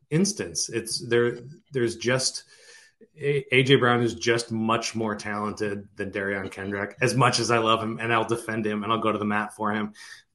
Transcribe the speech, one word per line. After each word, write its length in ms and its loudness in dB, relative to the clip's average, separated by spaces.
instance. 600 -2
It's 360 -6
there. 340 2
There's 240 0
just, 460 -2
A-, 240 -2
A 100 6
J 120 8
Brown 260 4
is 120 2
just 380 0
much 440 0
more 200 -2
talented 800 -6
than 160 -6
Darion 400 -4
Kendrick, 500 -6
as 140 2
much 240 6
as 120 0
I 60 4
love 260 4
him 160 -6
and 140 0
I'll 100 4
defend 420 -4
him 180 -2
and 100 0
I'll 80 0
go 100 2
to 60 0
the 80 -2
mat 300 -2
for 180 -2
him. 200 -4